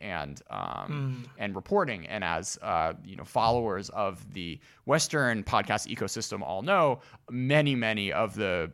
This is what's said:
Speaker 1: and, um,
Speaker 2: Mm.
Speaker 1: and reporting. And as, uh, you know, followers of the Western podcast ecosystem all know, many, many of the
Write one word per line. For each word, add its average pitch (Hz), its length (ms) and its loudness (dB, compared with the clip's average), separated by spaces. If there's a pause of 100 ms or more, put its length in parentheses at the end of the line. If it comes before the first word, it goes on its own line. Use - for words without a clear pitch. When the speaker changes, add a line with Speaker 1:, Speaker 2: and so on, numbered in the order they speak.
Speaker 1:
and, 78 480 -6
um, 123 720 -4
Speaker 2:
Mm. 123 140 -16
Speaker 1:
and 101 180 -4
reporting. 120 520 0
And 104 160 -4
as, 85 400 -2
uh, 82 300 2 (120)
you 95 100 -12
know, 76 80 -12
followers 110 680 0
of 98 420 -4
the 85 260 -8 (260)
Western 131 580 2
podcast 107 440 2
ecosystem 107 540 -4
all 92 220 -4
know, 156 360 4 (300)
many, 135 460 4
many 110 360 2
of 98 220 0
the 90 400 0